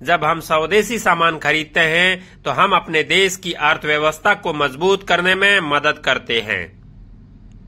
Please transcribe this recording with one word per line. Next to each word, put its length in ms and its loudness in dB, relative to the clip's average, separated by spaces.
जब 220 0
हम 160 0
स्वदेशी 600 -2
सामान 380 0
खरीदते 420 -2
हैं, 640 0
तो 80 -4
हम 200 2
अपने 320 0
देश 320 0
की 180 -8
अर्थव्यवस्था 800 0
को 200 -6
मजबूत 540 -2
करने 280 2
में 240 2
मदद 460 -2
करते 360 -2
हैं। 420 -8